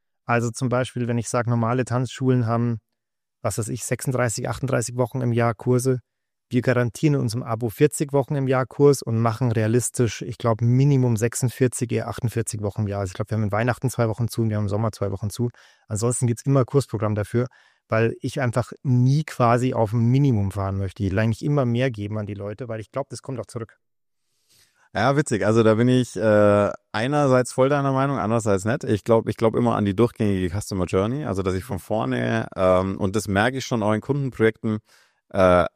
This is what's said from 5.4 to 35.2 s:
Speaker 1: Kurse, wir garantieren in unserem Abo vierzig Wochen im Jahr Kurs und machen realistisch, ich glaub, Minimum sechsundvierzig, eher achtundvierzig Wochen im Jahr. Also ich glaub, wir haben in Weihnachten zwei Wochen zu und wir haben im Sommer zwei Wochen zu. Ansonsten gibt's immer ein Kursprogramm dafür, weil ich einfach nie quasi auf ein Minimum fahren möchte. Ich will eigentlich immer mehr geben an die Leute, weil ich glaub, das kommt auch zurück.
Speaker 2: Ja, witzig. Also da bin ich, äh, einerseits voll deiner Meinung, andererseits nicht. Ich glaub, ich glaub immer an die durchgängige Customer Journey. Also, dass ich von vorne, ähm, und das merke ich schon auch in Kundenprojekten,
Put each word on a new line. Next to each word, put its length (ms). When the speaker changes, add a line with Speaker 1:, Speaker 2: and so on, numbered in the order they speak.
Speaker 1:
Kurse, 440
wir 120
garantieren 520
in 60
unserem 220
Abo 260
vierzig 440
Wochen 220
im 140
Jahr 160
Kurs 380
und 160
machen 340
realistisch, 720
ich 160
glaub, 240
Minimum 540
sechsundvierzig, 760
eher 160
achtundvierzig 540
Wochen 200
im 60
Jahr. 120
Also 100
ich 40
glaub, 160
wir 60
haben 80
in 80
Weihnachten 380
zwei 180
Wochen 200
zu 140
und 60
wir 80
haben 80
im 60
Sommer 220
zwei 180
Wochen 180
zu. 220
Ansonsten 380
gibt's 200
immer 140
ein 60
Kursprogramm 480
dafür, 340
weil 320
ich 200
einfach 320
nie 420
quasi 500
auf 180
ein 140
Minimum 440
fahren 280
möchte. 240
Ich 80
will 80
eigentlich 260
immer 220
mehr 240
geben 260
an 100
die 80
Leute, 340
weil 120
ich 100
glaub, 200
das 100
kommt 200
auch 60
zurück. 300
Speaker 2:
Ja, 240
witzig. 260
Also 180
da 120
bin 140
ich, 280
äh, 540
einerseits 600
voll 160
deiner 240
Meinung, 260
andererseits 460
nicht. 200
Ich 200
glaub, 240
ich 80
glaub 180
immer 220
an 80
die 100
durchgängige 540
Customer 280
Journey. 400
Also, 160
dass 100
ich 120
von 140
vorne, 680
ähm, 420
und 160
das 140
merke 300
ich 80
schon 160
auch 100
in 80
Kundenprojekten, 760